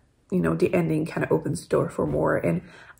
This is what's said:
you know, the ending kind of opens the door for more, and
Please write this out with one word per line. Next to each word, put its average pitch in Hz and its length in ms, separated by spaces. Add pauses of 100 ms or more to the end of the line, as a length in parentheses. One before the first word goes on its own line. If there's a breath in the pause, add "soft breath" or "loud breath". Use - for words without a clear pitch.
(320)
you 185 80
know, 165 160
the 175 180
ending 160 320
kind 165 180
of - 80
opens - 320
the - 60
door 151 200
for - 160
more, 76 320
and 165 240 (380 loud breath)